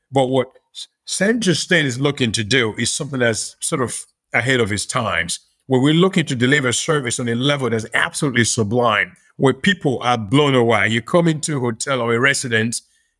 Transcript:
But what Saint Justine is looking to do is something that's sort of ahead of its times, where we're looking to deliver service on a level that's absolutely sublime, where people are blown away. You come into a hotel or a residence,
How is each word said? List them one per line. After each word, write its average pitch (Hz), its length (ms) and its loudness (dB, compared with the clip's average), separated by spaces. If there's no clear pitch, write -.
But 131 180 2
what 127 240 -2
Saint 220 360 -2
Justine 170 440 0
is 127 160 -4
looking 135 320 0
to 117 100 -2
do 110 360 0
is 117 120 -2
something 135 300 -6
that's 117 400 -2
sort 147 220 -4
of - 240 -8
ahead 123 280 2
of 104 120 0
its 101 140 -4
times, 90 540 -4
where 127 160 2
we're 147 100 4
looking 180 320 2
to 143 100 -6
deliver 127 380 2
service 117 480 -2
on 120 80 -4
a 117 60 -2
level 131 340 -2
that's 113 240 -2
absolutely 143 520 0
sublime, 107 680 0
where 135 160 2
people 135 500 -2
are 120 140 2
blown 135 380 2
away. 113 340 4
You 113 140 0
come 170 260 2
into 156 300 -4
a - 20 -4
hotel 123 400 -4
or 117 140 0
a 117 40 2
residence, 120 640 0